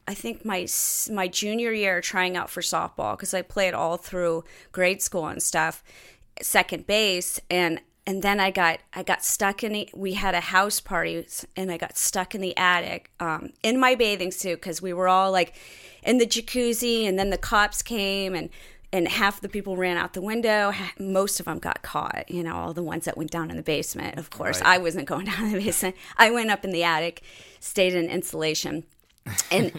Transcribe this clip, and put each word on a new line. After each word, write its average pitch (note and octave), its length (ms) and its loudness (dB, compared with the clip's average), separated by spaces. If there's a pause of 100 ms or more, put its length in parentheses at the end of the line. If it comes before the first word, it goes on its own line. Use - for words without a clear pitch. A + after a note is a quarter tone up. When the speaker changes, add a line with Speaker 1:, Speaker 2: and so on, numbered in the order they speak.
Speaker 1:
I G3+ 60 -6
think A3+ 300 -8
my F#3+ 180 -2
s-, - 500 -2
my F#3+ 160 0
junior A3 440 -2
year G3 280 0
trying F3+ 360 0
out - 140 -4
for F3+ 120 -8
softball, E3 560 -2
'cause - 160 -6
I F#3 80 -2
played F#3 320 0
all E3 220 0
through E3+ 480 -2 (280)
grade F#3 300 2
school E3 260 -2
and - 140 -6
stuff, D#3+ 420 0 (580)
second - 440 2
base, G3+ 520 2 (120)
and, F3 300 2 (260)
and F#3+ 160 -2
then G3+ 180 2
I F#3+ 100 4
got, F3 300 2 (120)
I F#3 100 -8
got D#3 220 0
stuck G3+ 400 0
in G#3+ 80 -4
the, G#3 220 -6
we F#3+ 200 -4
had G3 200 0
a F3 60 2
house G3 400 2
party, E3 380 -2
s-, - 280 -10 (100)
and F#3+ 160 -4
I E3+ 40 -6
got E3 200 -8
stuck - 380 -2
in G3+ 60 -6
the F#3+ 160 -4
attic, F3 540 0 (100)
um, D#3+ 300 -4 (120)
in A#3 180 2
my B3+ 140 6
bathing G#3 380 0
suit, F3 300 -4
'cause E3 200 -8
we F#3 100 -4
were F3+ 160 2
all, F#3+ 240 6
like, F3+ 220 0 (480)
in B3 160 4
the A#3 80 6
jacuzzi, A#3 840 0
and F#3 100 2
then G3 120 2
the F#3 80 0
cops G#3 440 2
came, G3 520 -2
and, D#3+ 140 -6 (440)
and F3 160 2
half G#3 320 0
the G3+ 80 -8
people G3 280 -6
ran F3+ 200 0
out E3+ 160 -2
the F#3 100 -6
window. G#3+ 480 2
Ha-, G3 300 -6
most F#3+ 400 0
of F3 80 -8
'em E3 100 -4
got - 240 -4
caught, - 480 -4
you F3 140 -4
know, E3 120 -4
all E3+ 160 -6
the E3 100 -8
ones E3 240 -6
that E3+ 100 -6
went D#3 160 -6
down E3 180 -4
in E3 60 -8
the D#3+ 60 -8
basement. - 560 -4
Of E3+ 120 -12
course, - 300 -4
Speaker 2:
Right. F3+ 140 10
Speaker 1:
I F3+ 40 6
wasn't E3 280 -2
going E3+ 200 -4
<laughs> G#3+ 60 -4
down F#3 140 -4
in G#3+ 60 0
the G3 120 0
basement. F#3 320 -2 (200)
I A3+ 140 10
went A3+ 200 0
up G3 140 0
in G3 60 -4
the E3+ 140 0
attic, E3 380 0 (380)
stayed F#3 340 2
in E3+ 140 2
insulation. D#3 760 -2 (680)
And, E3 280 2